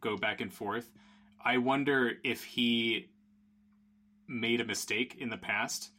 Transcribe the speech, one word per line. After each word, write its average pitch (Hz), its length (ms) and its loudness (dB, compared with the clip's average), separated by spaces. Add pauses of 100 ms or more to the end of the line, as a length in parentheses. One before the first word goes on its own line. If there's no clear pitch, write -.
go 104 160 0
back 107 240 -2
and 101 100 -6
forth, 107 380 -4 (540)
I 127 160 4
wonder 135 540 2 (100)
if 117 200 -2
he 117 640 2 (1160)
made 120 340 2
a - 40 0
mistake 107 540 -2
in 123 100 -4
the 107 80 -6
past 104 600 -4